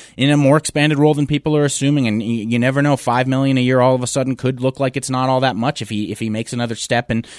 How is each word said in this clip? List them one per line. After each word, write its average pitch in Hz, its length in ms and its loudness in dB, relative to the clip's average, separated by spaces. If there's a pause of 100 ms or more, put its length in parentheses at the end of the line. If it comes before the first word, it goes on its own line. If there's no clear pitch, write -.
(160)
in 139 140 2
a 147 80 4
more 143 180 4
expanded 151 420 0
role 151 160 4
than 143 120 0
people 151 320 -2
are 147 80 2
assuming, 139 420 0
and 107 120 0
y-, 104 60 -4
you 117 320 -2
never 131 220 2
know, 143 160 2
five 123 320 0
million 135 300 2
a 127 40 2
year 127 180 2
all 131 140 4
of 127 80 -2
a 120 40 -4
sudden 131 280 -2
could 131 280 -4
look 131 180 -2
like 135 160 -2
it's 131 140 -6
not 131 180 -2
all 131 120 2
that 127 160 0
much 120 260 -2
if 107 80 -10
he, 104 200 -4
if 104 100 -8
he 113 100 -4
makes 113 240 -6
another 120 200 -4
step 120 360 -4
and, 113 160 -2 (120)